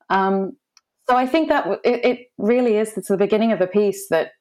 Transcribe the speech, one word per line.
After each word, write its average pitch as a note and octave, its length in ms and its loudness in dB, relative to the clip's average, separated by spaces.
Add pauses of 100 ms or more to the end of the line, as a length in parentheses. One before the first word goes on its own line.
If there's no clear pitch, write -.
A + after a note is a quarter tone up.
Um, G3 480 0 (520)
so B3 80 4
I B3+ 80 2
think D#4 240 0
that C#4+ 140 2
w-, - 200 -4
it, A#3+ 220 0
it B3 140 0 (180)
really A#3 400 2
is, G#3+ 180 -2
it's F#3 120 -10
the G3 100 0
beginning G#3+ 340 2
of G3 60 -2
the F3+ 80 0
piece G3 440 -2
that, D#3+ 320 -2